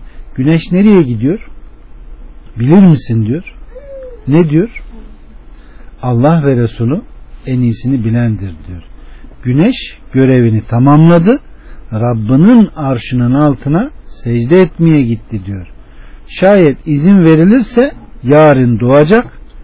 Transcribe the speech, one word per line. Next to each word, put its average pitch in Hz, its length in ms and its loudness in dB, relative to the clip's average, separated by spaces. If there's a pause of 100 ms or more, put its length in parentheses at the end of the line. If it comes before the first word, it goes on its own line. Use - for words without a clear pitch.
(340)
"Güneş 160 380 -2
nereye 196 300 4
gidiyor? 127 460 -6 (1080)
Bilir 165 280 4
misin?" 117 400 0
diyor. 143 280 -8 (760)
Ne 156 220 2
diyor? 175 320 -2 (1200)
"Allah 127 440 0
ve 135 100 0
Resulü 120 460 -4 (440)
en 127 140 -4
iyisini 120 440 -4
bilendir." 110 500 -4 (140)
diyor. 87 140 -16 (600)
Güneş 156 560 -2 (140)
görevini 123 500 2
tamamladı. 165 800 2 (520)
Rabbinin 123 840 2
arşının 127 560 -4
altına 147 580 -2 (160)
secde 120 540 -2
etmeye 165 420 2
gitti 113 440 -6
diyor. 95 200 -12 (600)
Şayet 180 600 2
izin 165 380 2
verilirse 202 680 2 (300)
yarın 131 580 2
doğacak. 151 580 0 (260)